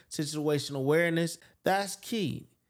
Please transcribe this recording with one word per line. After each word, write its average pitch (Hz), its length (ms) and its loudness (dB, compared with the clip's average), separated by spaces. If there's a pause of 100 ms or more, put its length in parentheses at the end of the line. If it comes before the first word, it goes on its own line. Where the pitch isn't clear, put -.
(100)
situational 147 680 -2
awareness, 165 600 2 (260)
that's 196 340 0
key. 180 500 -4 (240)